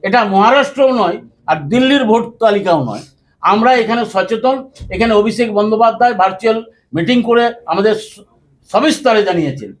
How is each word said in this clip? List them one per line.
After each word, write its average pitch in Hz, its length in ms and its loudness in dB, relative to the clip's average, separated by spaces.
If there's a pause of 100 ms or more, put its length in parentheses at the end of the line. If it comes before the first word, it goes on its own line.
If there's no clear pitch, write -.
এটা 196 220 0
মহারাষ্ট্রও 262 680 2
নয়, 208 260 -2 (300)
আর 160 80 0 (120)
দিল্লির 262 360 2
ভোট 220 360 -2
তালিকাও 196 440 0
নয়। 110 180 -8 (400)
আমরা 220 320 2
এখানে 233 320 -2
সচেতন। 247 640 -4 (200)
এখানে 220 240 0
অভিষেক 214 400 0
বন্দ্যোপাধ্যায় 220 600 2
ভার্চুয়াল 220 500 0 (300)
মিটিং 196 280 0
করে 233 320 2 (120)
আমাদের 202 300 0
স-, - 240 -16 (520)
সবিস্তারে 247 520 2
জানিয়েছেন। 151 580 -4